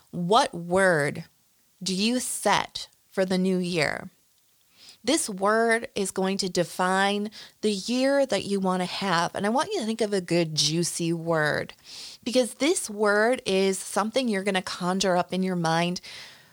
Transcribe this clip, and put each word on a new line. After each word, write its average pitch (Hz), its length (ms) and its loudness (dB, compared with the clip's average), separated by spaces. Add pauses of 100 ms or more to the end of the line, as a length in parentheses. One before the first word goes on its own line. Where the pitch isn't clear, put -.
(120)
what 180 420 2
word 170 720 2 (580)
do 185 140 -4
you 226 240 0
set - 680 -2 (200)
for 190 140 0
the 185 140 0
new 185 220 0
year? 175 500 -2 (960)
This 269 240 0
word 226 640 0
is 196 160 -2
going 190 260 -2
to 190 120 -2
define 190 800 0 (300)
the 214 140 0
year 262 520 2
that 202 200 -2
you 196 160 0
want 185 200 0
to 185 40 0
have. 175 500 0
And 196 100 -2
I 208 40 2
want 285 240 0
you 359 80 0
to 220 40 -4
think 226 140 -4
of 208 140 0
a 190 80 0
good, 170 340 0
juicy 165 560 0
word, 160 600 0 (500)
because 240 300 0
this 311 360 0
word 214 560 2
is 190 320 2
something 220 520 -2
you're 196 160 0
gonna 190 160 0
conjure 185 560 0
up 175 160 -2
in 185 100 0
your 185 140 0
mind 170 420 0 (540)